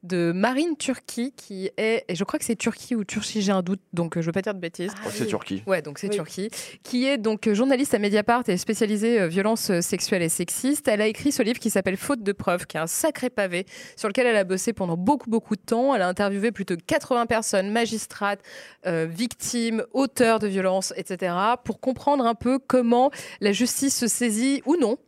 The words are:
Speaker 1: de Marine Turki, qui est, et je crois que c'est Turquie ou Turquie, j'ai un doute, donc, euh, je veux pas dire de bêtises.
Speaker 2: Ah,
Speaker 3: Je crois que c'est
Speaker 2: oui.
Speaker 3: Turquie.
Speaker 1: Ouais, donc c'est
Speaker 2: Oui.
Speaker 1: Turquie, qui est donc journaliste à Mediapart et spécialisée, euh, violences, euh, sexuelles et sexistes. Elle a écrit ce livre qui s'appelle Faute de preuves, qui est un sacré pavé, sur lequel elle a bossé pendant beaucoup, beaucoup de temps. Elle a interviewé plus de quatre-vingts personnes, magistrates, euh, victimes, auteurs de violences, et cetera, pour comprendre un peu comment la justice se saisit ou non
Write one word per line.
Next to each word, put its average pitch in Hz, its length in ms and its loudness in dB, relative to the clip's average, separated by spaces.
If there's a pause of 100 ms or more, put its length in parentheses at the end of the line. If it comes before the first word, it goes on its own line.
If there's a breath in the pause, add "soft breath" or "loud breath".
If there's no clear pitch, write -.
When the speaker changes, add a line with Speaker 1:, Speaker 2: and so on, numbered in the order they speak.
Speaker 1:
de 170 300 0
Marine 262 440 2
Turki, 262 580 -4
qui 190 440 -8
est, 220 300 0
et 180 60 -2
je 180 100 -2
crois - 140 -4
que - 60 -4
c'est 226 120 0
Turquie - 380 -4
ou 214 100 0
Turquie, 214 360 -4
j'ai 202 120 2
un 190 100 2
doute, 185 180 -2 (140)
donc, 170 240 -2
euh, - 20 -2
je 160 60 -2
veux 165 60 -2
pas 196 100 -2
dire 208 100 -4
de 196 80 -6
bêtises. 175 320 -6
Speaker 2:
Ah, 196 40 -14
Speaker 3:
Je 196 40 -14
crois 151 120 -6
que - 40 -8
c'est - 80 -2
Speaker 2:
oui. - 60 -4
Speaker 3:
Turquie. 98 360 -4
Speaker 1:
Ouais, 190 140 0
donc 147 180 -12
c'est 202 120 -6
Speaker 2:
Oui. 208 60 -2
Speaker 1:
Turquie, 190 340 -6 (320 loud breath)
qui 247 240 0
est 277 100 2
donc 220 340 0
journaliste 254 440 2
à 220 40 4
Mediapart 208 500 2
et 185 100 2
spécialisée, 214 600 2
euh, 175 80 2
violences, 196 420 0
euh, 175 100 2
sexuelles 185 420 0
et 165 60 2
sexistes. 247 600 -2
Elle 214 120 4
a 214 60 4
écrit 220 260 0
ce - 100 0
livre 220 160 0
qui 220 120 0
s'appelle 190 260 0
Faute 254 260 -2
de 196 100 0
preuves, 180 340 -2
qui - 100 -10
est 156 40 -2
un 165 60 -2
sacré 254 440 -2
pavé, 190 340 -2 (320 loud breath)
sur - 120 -4
lequel 247 180 2
elle 233 100 4
a 202 80 4
bossé 185 300 -2
pendant 175 240 -2
beaucoup, 226 320 0
beaucoup 220 260 0
de - 60 -12
temps. 254 320 2
Elle 208 80 2
a 180 60 2
interviewé 202 440 0
plus 196 140 -6
de 185 80 -2
quatre-vingts 240 500 0
personnes, 220 480 0
magistrates, 214 680 -2 (460 loud breath)
euh, 165 240 0
victimes, 226 720 -2 (100)
auteurs 240 440 4
de 208 100 0
violences, 190 500 0
et 185 80 -6
cetera, 190 500 0
pour - 240 -6
comprendre 262 460 2
un 233 80 2
peu 247 240 0
comment 254 520 4 (300 loud breath)
la 202 120 4
justice 247 440 0
se 240 100 0
saisit 240 600 0
ou 302 100 4
non 247 320 2